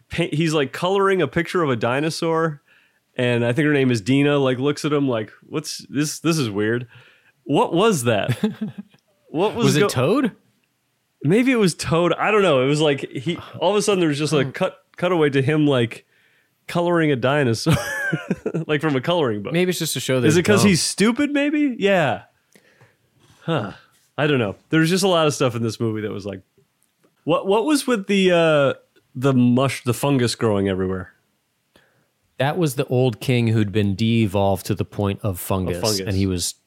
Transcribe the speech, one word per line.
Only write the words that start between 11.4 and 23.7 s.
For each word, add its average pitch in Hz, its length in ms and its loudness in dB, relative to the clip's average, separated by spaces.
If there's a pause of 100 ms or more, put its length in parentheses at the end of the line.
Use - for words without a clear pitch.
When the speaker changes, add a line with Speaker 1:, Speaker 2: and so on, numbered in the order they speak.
Speaker 1:
it 254 40 2
was 202 200 2
Toad. 170 380 0
I 165 160 -2
don't 214 120 4
know. 151 200 2
It 131 60 2
was 147 140 0
like 143 280 0
he, 135 280 -6 (220)
all 175 120 2
of 208 60 0
a 202 40 2
sudden 202 200 0
there 160 80 2
was 143 100 -2
just 151 140 -2
a 139 100 2
Speaker 2:
Hmm. 131 80 -4
Speaker 1:
cut, - 260 -4 (200)
cutaway 175 320 2
to 135 120 2
him, 151 240 2
like, 123 400 0 (640)
coloring 170 440 0
a 139 40 2
dinosaur, 127 580 2 (460)
<laughs> - 480 -8
like 151 140 0
from 156 160 0
a 123 40 0
coloring 131 420 -2
book. 135 100 -6
Speaker 2:
Maybe 180 160 0
it's 175 100 -4
just 160 140 -4
to 139 80 -6
show 131 180 0
that 120 80 2
Speaker 1:
Is 113 100 4
it 175 60 4
'cause 202 180 4
Speaker 2:
dumb. 202 100 6
Speaker 1:
he's 170 100 2
stupid? 247 500 0
Maybe. 294 480 0
Yeah. 170 440 0 (1200)
Huh. 120 300 -4 (440)